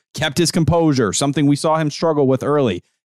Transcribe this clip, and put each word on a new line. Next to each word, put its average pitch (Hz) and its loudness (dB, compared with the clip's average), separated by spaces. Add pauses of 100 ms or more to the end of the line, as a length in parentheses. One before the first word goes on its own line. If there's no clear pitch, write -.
(140)
Kept 151 -4
his 170 0
composure, 156 2
something 143 -2
we 143 4
saw 156 0
him 156 -2
struggle 147 0
with 131 0
early. 127 0 (220)